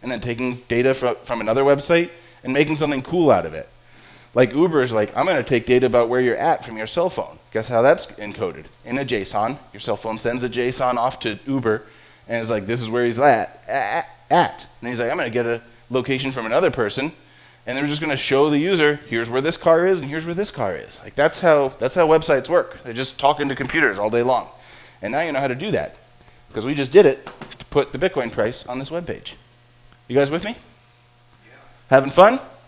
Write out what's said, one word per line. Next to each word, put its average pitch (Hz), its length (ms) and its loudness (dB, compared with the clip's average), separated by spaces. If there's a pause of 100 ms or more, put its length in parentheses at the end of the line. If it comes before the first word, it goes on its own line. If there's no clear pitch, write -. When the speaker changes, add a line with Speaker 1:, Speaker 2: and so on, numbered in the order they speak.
Speaker 1:
and 127 80 -10
then 117 100 -6
taking 123 360 -4 (120)
data 123 240 2
fro-, 127 220 0
from 117 260 -6
another 113 220 2
website 143 480 2 (320)
and 127 100 -6
making 147 240 2
something 143 260 -2
cool 165 280 2
out 87 160 2
of 78 80 -10
it. - 140 -12 (640)
Like, 120 180 4
Uber's 143 400 2
like, 104 240 0
"I'm 131 80 0
gonna 160 180 0
take 120 220 0
data 123 220 4
about 117 240 2
where 123 100 0
you're 123 160 2
at 156 280 0
from 113 120 -12
your 110 100 -8
cell 175 220 -2
phone." - 300 -8 (140)
Guess 110 160 -4
how 120 120 0
that's 147 260 4
encoded? 95 600 -10 (180)
In 120 140 -6
a 139 60 -4
json. 110 540 -4 (140)
Your 101 80 -18
cell 107 160 -4
phone 110 220 -8
sends 123 260 -4
a 123 40 -2
json 123 480 -2
off 123 240 -2
to 104 260 -4
Uber, 117 380 -2 (440)
and 117 140 -4
it's 110 80 -6
like, 107 160 -2
"This 120 160 -2
is 110 80 -6
where 120 160 0
he's 117 120 -2
at, 123 480 2
at, 123 400 -4 (240)
at." - 360 2 (140)
And 120 100 -10
he's 120 100 -6
like, 120 100 -2
"I'm 156 60 -2
gonna 131 140 -4
get 120 160 -2
a 117 160 -4 (260)
location 131 440 -2
from 123 120 -6
another 139 260 2
person, 127 420 -4 (540)
and 127 120 -6
they're 143 80 -2
just 147 160 -4
gonna 147 160 -2
show 143 320 2
the 147 80 2
user, 151 500 2
here's 117 220 -4
where 127 100 0
this 160 160 -2
car 170 300 4
is, 190 120 2
and 139 100 -8
here's 156 180 -8
where 170 80 -6
this 202 160 -4
car 98 260 -6
is." 55 260 -16
Like, - 120 -16
that's 147 260 2
how, 151 280 4
that's 131 260 -4
how 175 120 4
websites 156 440 2
work. - 340 0
They're 120 80 -12
just 127 260 -6
talking 143 300 2
to 131 80 -4
computers 127 420 0
all 104 120 0
day 120 120 2
long. 120 260 0 (520)
And 107 120 -6
now 147 100 -2
you 165 100 -4
know 135 80 -2
how 139 80 -2
to 123 60 -2
do 175 160 -6
that, 95 260 -4 (560)
'cause 110 140 -6
we 143 80 -4
just 139 160 -4
did 180 160 8
it 135 180 0
to - 460 -18
put 143 240 0
the 131 40 -8
Bitcoin 143 320 -2
price 117 360 -4
on 123 120 -8
this 127 120 -10
webpage. 160 420 -10 (760)
You 127 60 -8
guys 139 160 4
with 175 140 -4
me? 214 60 -6
Speaker 2:
Yeah. - 1080 -20 (320)
Speaker 1:
Having 135 220 4
fun? 208 280 8 (300)